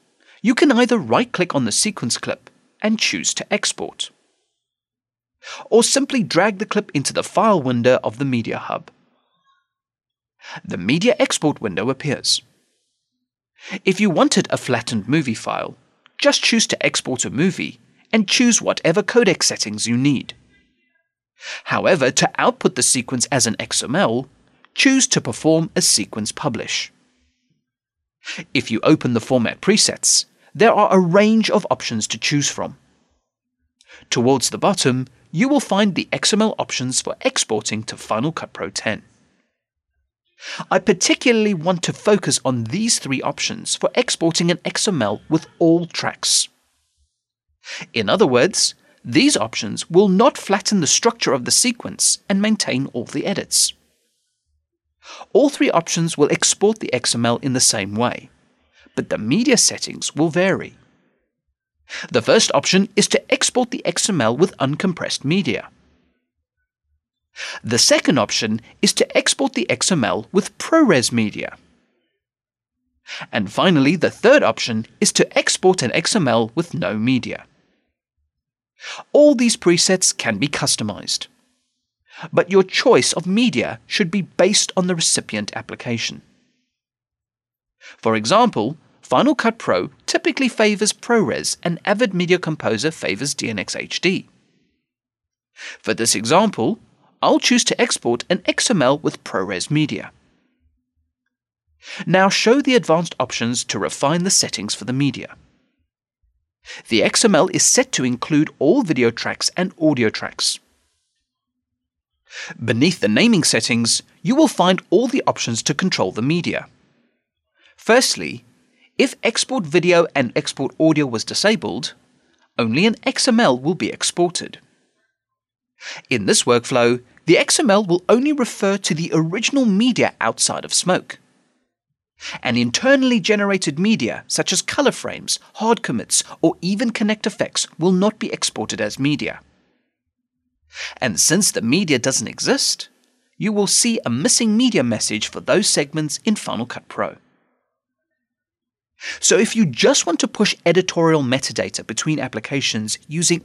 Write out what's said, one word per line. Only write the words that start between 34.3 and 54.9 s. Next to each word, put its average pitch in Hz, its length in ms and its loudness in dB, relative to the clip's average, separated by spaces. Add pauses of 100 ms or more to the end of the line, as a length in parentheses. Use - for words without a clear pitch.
the 110 80 -8
bottom, 131 480 0 (260)
you 202 160 0
will 285 120 2
find 196 340 0
the - 180 -4
X - 220 -2
M 202 80 2
L 165 160 0
options 127 440 -4
for - 200 -8
exporting 110 640 -4
to - 120 -12
Final 113 360 -4
Cut - 200 -10
Pro 98 200 -8
ten. - 320 -6 (1700)
I 190 80 2
particularly 214 760 2
want 170 300 -2
to 151 100 -2
focus 196 500 0
on 123 200 -2
these 202 340 -2
three 135 240 -4
options - 540 -6
for - 180 -2
exporting 170 560 0
an 170 160 0
X - 220 -4
M 156 160 0
L 104 260 -2
with 156 160 0 (140)
all 170 260 4
tracks. - 640 -4 (1500)
In 101 160 -2
other 190 160 4
words, 139 480 2 (300)
these 131 340 2
options 113 500 -6
will 190 220 4
not 226 260 4
flatten 202 460 -2
the 139 60 0
structure - 460 0
of 123 120 -2
the 127 60 -4
sequence - 680 -2 (100)
and 196 140 0
maintain 143 460 -2
all - 180 -8
the - 220 -6
edits. - 460 -2 (1600)